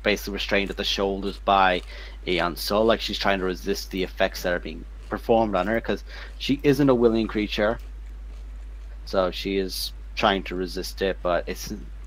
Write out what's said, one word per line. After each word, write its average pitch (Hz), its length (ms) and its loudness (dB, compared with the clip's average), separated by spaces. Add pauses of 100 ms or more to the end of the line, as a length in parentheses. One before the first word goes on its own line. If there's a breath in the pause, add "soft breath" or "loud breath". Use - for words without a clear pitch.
basically 101 320 0
restrained 98 360 0
at - 60 -4
the 101 80 -4
shoulders 98 540 0
by 95 440 6 (440 loud breath)
Aeon 85 300 0
Soul, 107 280 2
like 113 160 4
she's - 180 -4
trying 98 200 2
to 92 60 -2
resist 92 460 -4
the 92 120 -2
effects - 400 0
that 90 100 0
are 87 60 0
being 80 260 -8 (240)
performed 113 460 2
on 90 120 2
her, 113 140 2
'cause 104 220 -2 (360 loud breath)
she 139 240 0
isn't 143 260 6
a 131 60 8
willing 113 340 6
creature. 107 500 0 (1300)
So 92 260 2
she 98 280 -2
is 92 340 -4 (240)
trying 98 280 4
to - 100 -6
resist 92 480 -4
it, 95 200 2
but 87 260 2
it's - 240 -8 (340)